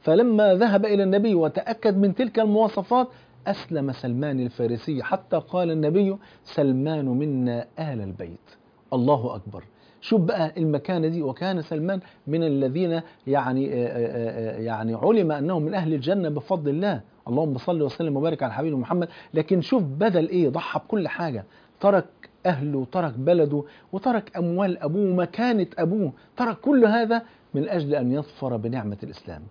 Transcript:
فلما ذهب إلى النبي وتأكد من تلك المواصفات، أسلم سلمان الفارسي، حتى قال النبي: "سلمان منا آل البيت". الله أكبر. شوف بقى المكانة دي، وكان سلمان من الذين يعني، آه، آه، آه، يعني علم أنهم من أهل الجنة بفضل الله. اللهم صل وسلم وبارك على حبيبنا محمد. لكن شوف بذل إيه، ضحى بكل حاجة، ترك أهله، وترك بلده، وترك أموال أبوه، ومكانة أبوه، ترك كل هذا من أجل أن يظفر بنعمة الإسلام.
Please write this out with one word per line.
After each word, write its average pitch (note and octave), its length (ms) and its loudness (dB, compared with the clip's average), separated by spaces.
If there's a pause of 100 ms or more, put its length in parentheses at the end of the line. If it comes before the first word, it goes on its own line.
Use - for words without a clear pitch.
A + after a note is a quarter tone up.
فلما G#3 540 6
ذهب G3+ 320 4
إلى G3+ 160 2
النبي G3+ 320 4
وتأكد F#3 640 0
من G3 180 4
تلك A#3 240 0
المواصفات، A3 720 2 (380)
أسلم D3 460 -4
سلمان B2+ 480 -2
الفارسي، B2 640 -2
حتى - 340 -4 (120)
قال F3+ 220 -2
النبي: E3+ 460 2 (280)
"سلمان C#3+ 640 0
منا B2 580 -2 (120)
آل C#3+ 220 -6
البيت". F#2 500 -12 (420)
الله B2 440 0
أكبر. G2 280 -14 (400)
شوف A3+ 160 4
بقى E3 360 0
المكانة D#3+ 520 0
دي، E3 140 -2
وكان E3+ 400 -4
سلمان E3 380 -4 (260)
من D#3+ 160 0
الذين D#3+ 580 0 (260)
يعني، C3+ 480 0
آه، B2 120 0
آه، A#2 680 -4
آه، - 40 -8
يعني A2+ 340 -4
علم E3 380 2
أنهم D#3 300 -2
من D#3 120 -4
أهل D#3+ 200 -2
الجنة D#3+ 340 0
بفضل D3 420 -4
الله. E3 300 -2 (280)
اللهم C#3 300 0
صل E3 240 -2
وسلم D3 340 -2
وبارك D3+ 260 -2
على B2+ 100 -4
حبيبنا D3+ 260 -4
محمد. E3+ 300 -2 (260)
لكن D#3 260 2
شوف A#3 220 0
بذل D#3+ 460 0
إيه، F3 200 2
ضحى D3+ 300 -4
بكل F#3+ 300 -2
حاجة، C3 360 -6 (360)
ترك G3 260 4 (400)
أهله، C#3+ 320 0
وترك C3+ 400 -4
بلده، D3 440 2 (300)
وترك G#3 440 -2
أموال F3 420 0
أبوه، F#3 340 0
ومكانة F#3 540 0 (120)
أبوه، F3 340 0 (240)
ترك A#3 240 -2
كل C4 240 6
هذا A3+ 380 2 (320)
من C#3+ 140 -2
أجل D3 260 0
أن B2+ 180 0
يظفر C3+ 440 -4
بنعمة G#2+ 460 -6
الإسلام. D#2 480 -14